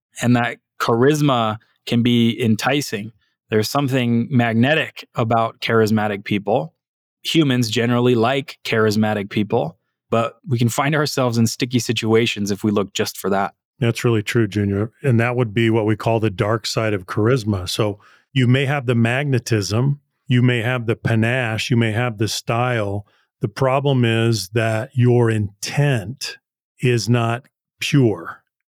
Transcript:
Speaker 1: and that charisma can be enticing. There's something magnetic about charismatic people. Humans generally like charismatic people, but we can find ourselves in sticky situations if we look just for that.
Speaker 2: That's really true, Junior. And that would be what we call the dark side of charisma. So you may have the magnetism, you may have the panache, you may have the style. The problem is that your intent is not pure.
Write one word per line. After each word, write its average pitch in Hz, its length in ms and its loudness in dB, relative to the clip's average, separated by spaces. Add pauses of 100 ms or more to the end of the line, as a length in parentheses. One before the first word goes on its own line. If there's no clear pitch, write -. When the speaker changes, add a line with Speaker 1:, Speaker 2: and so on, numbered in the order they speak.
(200)
Speaker 1:
and 123 160 2
that 120 220 -2 (220)
charisma 123 800 2 (280)
can 120 160 0
be 117 400 2
enticing. 110 720 -2 (380)
There's 107 180 0
something 123 640 0
magnetic 123 840 0
about 113 460 0
charismatic 107 640 2
people. 107 500 -2 (480)
Humans 123 480 2
generally 120 440 2
like 127 500 -2
charismatic 107 640 0
people, 120 480 -4 (320)
but 117 360 -2
we 123 120 -2
can 120 100 2
find 147 260 -2
ourselves 131 440 0
in 117 80 4
sticky 123 320 -4
situations 113 720 0
if 98 140 -4
we 107 60 0
look 101 220 -2
just - 240 -4
for 95 140 -4
that. 98 240 -2 (240)
Speaker 2:
That's 117 260 -2
really 113 180 2
true, 113 240 0
Junior. 101 460 -2 (100)
And 123 180 2
that 123 160 -2
would 117 180 -2
be 117 160 2
what 110 160 2
we 107 100 2
call 113 240 0
the 107 100 0
dark 107 360 -2
side 110 280 -2
of 92 120 -6
charisma. 104 600 -2
So 104 300 -2 (340)
you 131 140 2
may 131 200 2
have 139 200 -2
the 127 80 0
magnetism, 120 1080 0 (260)
you 123 160 2
may 123 200 2
have 120 240 -4
the 113 100 0
panache, 113 760 -2
you 123 60 2
may 113 160 2
have 117 260 -4
the 110 100 0
style. 117 800 -4 (340)
The 127 80 -2
problem 135 560 0
is 113 460 0
that 113 440 -2
your 120 360 4
intent 113 1080 -4 (420)
is 120 280 0
not 117 380 0 (340)
pure. - 640 0 (280)